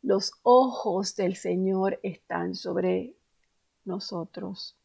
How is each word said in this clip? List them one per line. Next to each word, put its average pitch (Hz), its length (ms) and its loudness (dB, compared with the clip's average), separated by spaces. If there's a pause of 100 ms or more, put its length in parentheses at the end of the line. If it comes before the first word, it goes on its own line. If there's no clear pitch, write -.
Los 196 320 0 (120)
ojos 247 720 4
del 190 200 0
Señor 190 640 0
están 175 520 -6
sobre 185 640 -2 (680)
nosotros. 185 1000 -10